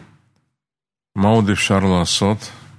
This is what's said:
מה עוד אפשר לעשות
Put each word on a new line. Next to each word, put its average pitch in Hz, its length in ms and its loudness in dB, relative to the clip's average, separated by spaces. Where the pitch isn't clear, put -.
מה 98 120 0
עוד 110 220 2
אפשר 98 300 0
לעשות 95 720 -2